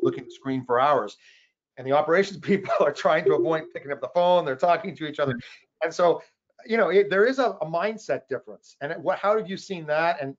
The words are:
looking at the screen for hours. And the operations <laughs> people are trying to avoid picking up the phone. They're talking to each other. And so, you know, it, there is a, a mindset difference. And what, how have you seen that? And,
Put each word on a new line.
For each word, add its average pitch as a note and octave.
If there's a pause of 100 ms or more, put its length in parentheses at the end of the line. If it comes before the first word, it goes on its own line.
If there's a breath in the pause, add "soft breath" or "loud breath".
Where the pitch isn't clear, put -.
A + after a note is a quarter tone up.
looking B2+
at -
the -
screen C3
for A#2+
hours. C3 (640 soft breath)
And B2+
the C3
operations E3
<laughs> -
people G3
are D3
trying E3+
to D#3
avoid D#3+ (100)
picking C#3+
up C3+
the B2+
phone. F3
They're C3+
talking E3+
to D#3
each C#3+
other. C#3 (480 loud breath)
And D#3+
so, F3 (440 loud breath)
you A3+
know, F#3
it, G3
there F#3+
is C4
a, A#3+ (100)
a D#3+
mindset E3+
difference. -
And D3+
what, E3+
how G#3
have F#3
you F#3
seen E3+
that? D#3
And, C#3